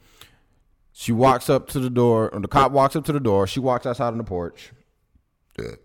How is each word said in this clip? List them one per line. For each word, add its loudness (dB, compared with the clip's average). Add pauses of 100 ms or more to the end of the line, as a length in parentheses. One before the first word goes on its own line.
(920)
She -6
walks 2
up 0
to -6
the -4
door, 2
or -8
the -6
cop 4
walks 2
up -4
to -4
the -2
door. 2
She -6
walks -2
outside -4
on -6
the -6
porch, -10 (1120)